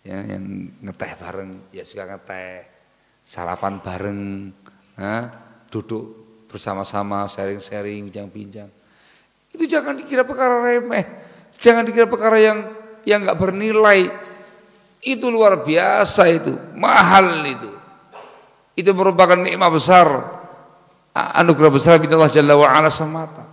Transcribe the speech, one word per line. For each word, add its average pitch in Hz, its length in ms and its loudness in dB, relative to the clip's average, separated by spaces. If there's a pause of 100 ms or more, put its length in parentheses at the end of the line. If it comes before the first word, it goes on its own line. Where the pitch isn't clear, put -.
ya, 101 240 -14
yang 95 560 -14
ngeteh 95 300 -14 (100)
bareng, 95 480 -18
ya 95 160 -20
suka 95 240 -18
ngeteh, 92 560 -18 (560)
sarapan 90 560 -10
bareng, 98 440 -10 (760)
ha? 101 180 -8 (540)
Duduk - 560 -12 (220)
bersama-sama, 101 800 -8
sharing-sharing, 101 800 -10
bincang-bincang. 101 640 -18 (800)
Itu 330 160 -6
jangan 285 320 -4
dikira 269 240 -4
perkara 254 400 -2
remeh, 240 400 -4 (560)
jangan 233 240 4
dikira 226 240 2
perkara 220 320 0
yang, 214 320 2 (320)
yang 202 240 0
nggak - 80 -2
bernilai. 196 720 2 (960)
Itu 247 240 -4
luar 214 400 4
biasa 196 640 2
itu, 160 240 -4 (160)
mahal 185 720 2
itu. 117 280 -10 (1080)
Itu 185 160 2
merupakan 180 400 4
nikmat 175 400 0
besar, 170 320 6 (1040)
a-, - 320 -6
anugerah 156 240 4
besar 156 320 6
dari 156 160 0
Allah 156 160 4
Jalla 147 240 6
wa 147 160 6
Ala 151 160 4
semata. 156 640 -4